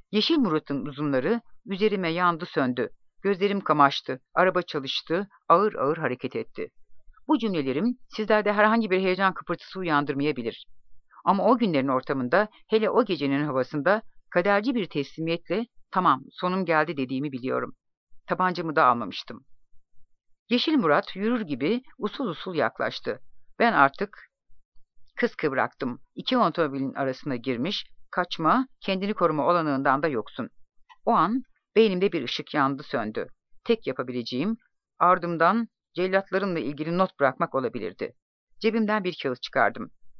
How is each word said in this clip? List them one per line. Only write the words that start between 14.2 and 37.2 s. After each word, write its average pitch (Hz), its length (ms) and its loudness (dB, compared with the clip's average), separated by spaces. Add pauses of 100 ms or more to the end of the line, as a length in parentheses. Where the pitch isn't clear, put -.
kaderci 202 440 2
bir 208 120 -2
teslimiyetle 165 800 -4 (240)
"Tamam, 165 400 2
sonum 185 340 -2
geldi." 156 320 2
dediğimi 135 360 -4
biliyorum. 127 440 -4 (500)
Tabancamı 170 500 -2
da 160 80 6
almamıştım. 117 600 0 (1080)
Yeşil 247 260 2
Murat 180 400 2
yürür 220 240 0
gibi 160 420 -2 (160)
usul 233 300 -4
usul 175 260 -8
yaklaştı. 117 640 -4 (380)
Ben 226 140 2
artık 156 460 2 (960)
kıskıvraktım. 127 840 -2 (140)
İki 247 240 -2
otomobilin 143 560 0
arasına 135 420 -4
girmiş, 127 500 -4 (240)
kaçma, 180 580 0 (120)
kendini 202 340 -2
koruma 156 320 2
olanağından 147 560 2
da 165 60 0
yoksun. 123 420 -4 (540)
O 226 80 2
an 214 300 2 (340)
beynimde 202 360 4
bir 156 100 -2
ışık - 320 -8
yandı 139 280 0
söndü. 110 440 -4 (380)
Tek 226 220 0
yapabileceğim, 127 680 -4 (420)
ardımdan 175 680 2 (260)
cellatlarımla 190 640 0
ilgili 147 400 -4
not 185 220 0